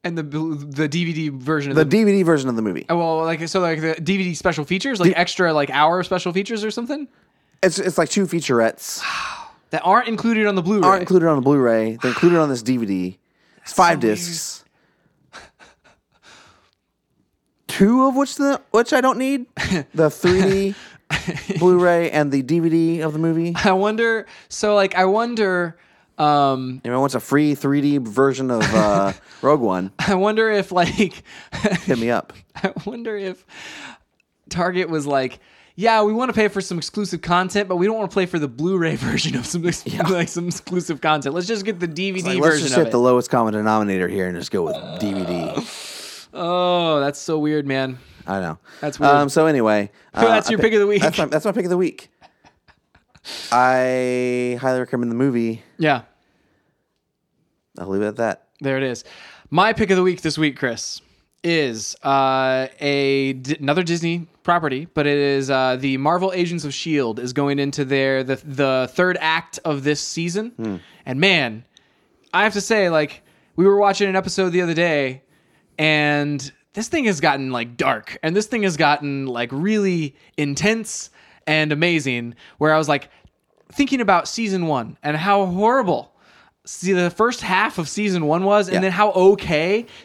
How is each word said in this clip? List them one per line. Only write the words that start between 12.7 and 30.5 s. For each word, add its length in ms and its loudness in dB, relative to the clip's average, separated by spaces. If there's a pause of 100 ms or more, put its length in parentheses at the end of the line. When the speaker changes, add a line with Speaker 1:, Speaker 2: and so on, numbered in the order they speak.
Speaker 2:
V 100 -2
D. 320 -4 (380)
It's 80 -20
Speaker 1:
That's 80 -16
Speaker 2:
five 280 4
Speaker 1:
so 60 2
weird. 100 2
Speaker 2:
discs. 460 -10 (3000)
Two 380 4
of 100 2
which 200 -2
the, 260 0 (100)
which 220 2
I 80 4
don't 160 2
need. 340 -2
Speaker 1:
<laughs> 40 -20 (380)
Speaker 2:
The 160 4
three 320 2
D 340 0 (360)
Speaker 1:
<laughs> 480 -6
Speaker 2:
Blu-ray 520 4
and 200 2
the 100 0
D 180 0
V 100 2
D 320 2
of 120 -2
the 60 -4
movie. 360 0
Speaker 1:
I 180 2
wonder, 520 0 (240)
so, 260 0
like, 200 2
I 100 4
wonder, 720 0 (400)
um, 680 2
Speaker 2:
Anyone 180 -2
wants 140 0
a 40 0
free 360 2
three 260 0
D 160 2
version 540 0
of, 100 0 (120)
uh, 400 2 (140)
Speaker 1:
<laughs> 140 -20
Speaker 2:
Rogue 200 2
One, 380 -2
Speaker 1:
I 160 0
wonder 340 0
if, 220 -2